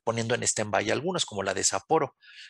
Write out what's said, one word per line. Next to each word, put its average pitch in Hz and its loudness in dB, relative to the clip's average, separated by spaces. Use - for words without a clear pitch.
poniendo 113 0
en 113 -2
stand-by 104 0
algunos, 147 0
como 98 -4
la 95 0
de 95 0
Sapporo. 151 0